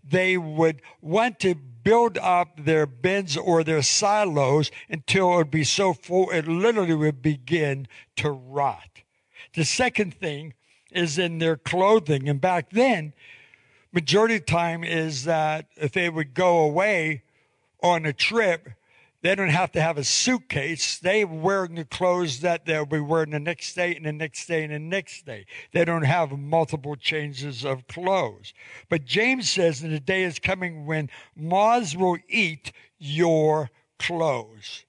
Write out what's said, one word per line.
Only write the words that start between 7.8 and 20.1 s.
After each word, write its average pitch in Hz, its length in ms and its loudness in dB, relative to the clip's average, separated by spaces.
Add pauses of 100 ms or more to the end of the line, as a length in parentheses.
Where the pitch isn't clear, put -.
to 151 120 -2
rot. 131 760 -6 (500)
The 165 100 0
second 208 500 0
thing 151 400 -10 (380)
is 165 260 -2
in 170 200 0
their 165 180 2
clothing. 170 720 2
And 143 140 0
back 175 300 0
then, 196 420 0 (800)
majority 196 420 2
of 196 60 -2
the - 100 -4
time 170 320 0
is 160 400 -2
that 156 440 0 (100)
if 151 160 -2
they 175 160 0
would 156 240 -4
go 175 260 4
away 156 640 0 (580)
on 165 240 2
a 151 60 0
trip, 190 560 0 (560)
they 175 100 4
don't 196 160 0
have 175 220 2
to 165 100 0
have 160 160 0
a 143 60 -6
suitcase. - 960 -2